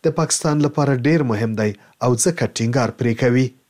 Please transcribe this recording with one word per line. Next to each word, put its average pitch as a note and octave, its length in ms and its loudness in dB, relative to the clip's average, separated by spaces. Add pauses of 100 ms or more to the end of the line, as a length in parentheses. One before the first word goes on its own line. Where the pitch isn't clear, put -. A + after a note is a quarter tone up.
د - 120 -2
پاکستان D3+ 460 0
لپاره C#3+ 320 0 (100)
ډیر D3+ 240 2
مهم A2 300 -2
دی G#2+ 80 2 (360)
او B2+ 80 2
ځکه E3 420 -2
ټینګار A#2 420 0
پرې A#2+ 240 0
کوي. B2+ 240 2 (240)